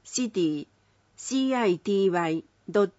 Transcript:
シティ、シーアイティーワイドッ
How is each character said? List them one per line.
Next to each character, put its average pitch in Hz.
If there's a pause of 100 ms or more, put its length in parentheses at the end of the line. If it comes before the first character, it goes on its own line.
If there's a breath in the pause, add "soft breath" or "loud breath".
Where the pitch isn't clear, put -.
シ 247
テ 196
ィ、 151 (500)
シ 262
ー 254
ア 233
イ 180
テ -
ィ 196
ー -
ワ 175
イ 160 (260)
ド 202
ッ 190